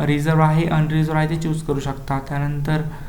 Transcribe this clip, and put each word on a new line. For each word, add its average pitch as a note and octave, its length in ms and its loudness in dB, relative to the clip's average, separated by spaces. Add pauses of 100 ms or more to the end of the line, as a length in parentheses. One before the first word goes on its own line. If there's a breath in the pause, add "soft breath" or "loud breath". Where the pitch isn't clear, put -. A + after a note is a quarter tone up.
रिझर्व्ह D3+ 440 2
आहे, D#3 220 4
अनरिझर्व्ह D#3 540 2
आहे D#3 80 2
ते E3 80 -2
चूज D#3+ 260 -2
करू C#3 180 -2
शकता. C3+ 380 -4
त्यानंतर C#3+ 640 -2 (260 loud breath)